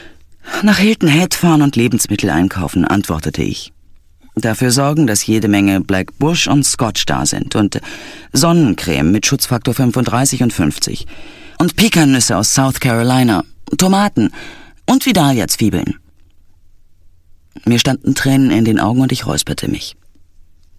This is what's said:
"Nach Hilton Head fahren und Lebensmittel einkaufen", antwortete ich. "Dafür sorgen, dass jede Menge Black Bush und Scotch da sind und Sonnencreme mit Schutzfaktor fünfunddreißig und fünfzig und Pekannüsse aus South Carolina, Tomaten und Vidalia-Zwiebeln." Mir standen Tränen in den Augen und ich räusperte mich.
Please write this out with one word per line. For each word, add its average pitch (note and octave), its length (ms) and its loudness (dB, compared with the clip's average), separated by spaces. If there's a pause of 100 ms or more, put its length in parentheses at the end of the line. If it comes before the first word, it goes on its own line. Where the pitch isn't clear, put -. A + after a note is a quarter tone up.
(640)
"Nach G3+ 160 4
Hilton G#3 300 2
Head E3 260 2
fahren D#3+ 260 2
und C#3+ 140 2
Lebensmittel G#2+ 560 0
einkaufen", F2 540 0
antwortete D#2 580 -2
ich. - 280 -8 (640)
"Dafür A#2 380 0
sorgen, C#3+ 340 2
dass G#2+ 220 -2
jede A2 200 2
Menge G2+ 320 2
Black F#2 380 -4
Bush D#3+ 300 0
und C#3 180 2
Scotch - 400 -2
da C2+ 220 -2
sind - 280 -6
und G#2 240 0 (540)
Sonnencreme A2 760 2
mit G#2 160 0
Schutzfaktor B2 480 -2
fünfunddreißig B2 680 0
und A#2+ 120 0
fünfzig - 520 -2 (540)
und E3+ 160 0
Pekannüsse C3+ 600 2
aus G#2 200 -2
South C3+ 240 0
Carolina, A#2+ 640 2 (340)
Tomaten G3 540 2 (560)
und C4 180 2
Vidalia-Zwiebeln." C3 920 0 (1700)
Mir A#2+ 120 2
standen C3+ 380 0
Tränen C3+ 340 2
in A2+ 160 2
den A2+ 140 2
Augen A#2+ 220 0
und B2+ 100 0
ich - 160 -6
räusperte - 420 -4
mich. - 260 -8 (840)